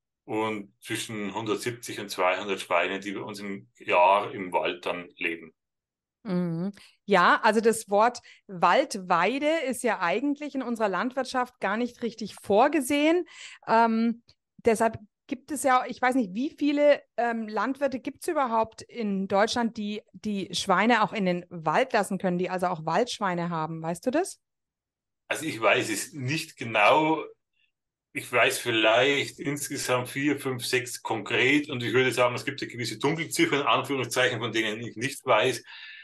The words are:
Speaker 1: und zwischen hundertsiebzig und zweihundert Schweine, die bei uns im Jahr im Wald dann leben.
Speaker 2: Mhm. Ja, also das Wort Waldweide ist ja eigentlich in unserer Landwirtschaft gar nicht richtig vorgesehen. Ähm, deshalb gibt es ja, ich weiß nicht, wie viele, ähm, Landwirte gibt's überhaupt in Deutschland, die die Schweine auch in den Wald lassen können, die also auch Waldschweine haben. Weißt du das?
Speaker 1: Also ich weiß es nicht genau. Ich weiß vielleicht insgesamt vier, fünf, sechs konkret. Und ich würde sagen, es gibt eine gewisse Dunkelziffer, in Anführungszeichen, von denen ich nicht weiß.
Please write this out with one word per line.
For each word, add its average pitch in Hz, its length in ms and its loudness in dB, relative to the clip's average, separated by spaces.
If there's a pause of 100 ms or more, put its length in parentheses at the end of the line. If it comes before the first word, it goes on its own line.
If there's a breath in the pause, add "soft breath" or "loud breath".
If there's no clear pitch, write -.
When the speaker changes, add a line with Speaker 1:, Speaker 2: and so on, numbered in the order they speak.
(240)
Speaker 1:
und 107 580 -4
zwischen 107 540 -8
hundertsiebzig 107 640 -6
und 101 100 -8
zweihundert 92 520 -2
Schweine, 92 380 0
die 101 120 -10
bei 98 100 -8
uns 101 180 -12
im 98 380 -12
Jahr 95 540 4
im 92 200 -8
Wald 87 360 -4
dann 87 300 -6
leben. 82 360 -8 (720)
Speaker 2:
Mhm. 180 480 -4 (340 loud breath)
Ja, 196 380 6
also 226 180 4
das 220 300 0
Wort 220 300 2 (260 loud breath)
Waldweide 196 1200 2
ist 254 160 -4
ja 202 160 0
eigentlich 269 560 -2
in 269 80 -4
unserer 226 260 -2
Landwirtschaft 247 720 -4
gar 202 180 -2
nicht 240 240 -4
richtig 214 400 -6
vorgesehen. 294 840 4 (420 loud breath)
Ähm, 226 560 2 (340)
deshalb 226 400 2 (280)
gibt - 260 -10
es 277 120 -6
ja, 254 240 4
ich 247 140 -10
weiß 254 140 4
nicht, 208 180 0
wie 262 260 -4
viele, 294 420 4 (140)
ähm, 233 320 -2
Landwirte 247 540 -2
gibt's - 260 -10
überhaupt 226 540 0
in 196 480 -4
Deutschland, 226 480 2
die 208 240 -8 (100)
die 196 400 -6
Schweine 202 500 4
auch 202 120 0
in 214 120 0
den 180 240 0
Wald 175 440 0
lassen 202 240 0
können, 180 200 0
die 180 120 -2
also 180 180 -2
auch 165 180 -6
Waldschweine 175 640 0
haben. 160 320 -4
Weißt 165 240 -6
du 262 60 -2
das? 339 300 -2 (880)
Speaker 1:
Also - 160 -6
ich 113 160 -6
weiß - 280 2
es 98 220 -4
nicht 151 460 -6
genau. 131 640 2 (880)
Ich - 180 -12
weiß 117 280 2
vielleicht 120 800 2
insgesamt 135 720 -4
vier, 139 300 -2
fünf, 127 260 -6
sechs - 360 -4
konkret. 127 680 0
Und 127 140 -6
ich 107 100 -4
würde 127 180 4
sagen, 123 240 2
es 113 80 -8
gibt - 180 -8
eine - 80 -8
gewisse 120 300 -8
Dunkelziffer, 160 640 0
in 143 60 -2
Anführungszeichen, 127 720 0
von 113 120 -4
denen 110 300 -2
ich 113 160 -12
nicht 127 280 -6
weiß. 117 380 2 (400 loud breath)